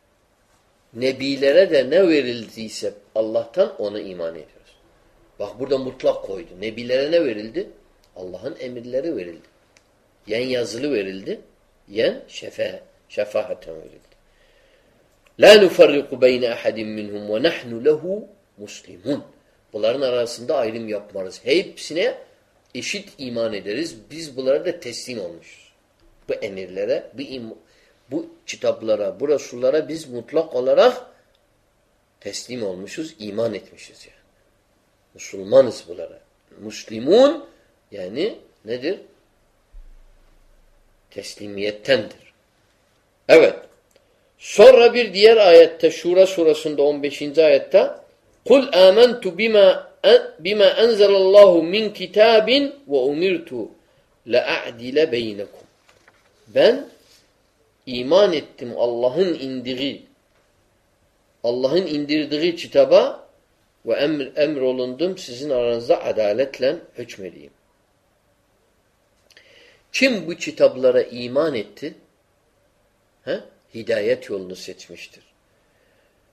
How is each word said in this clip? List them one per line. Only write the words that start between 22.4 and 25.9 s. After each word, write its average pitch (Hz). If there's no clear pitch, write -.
eşit 110
iman 117
ederiz. 104
Biz 147
bunlara 135
da 170
teslim 120
olmuşuz. -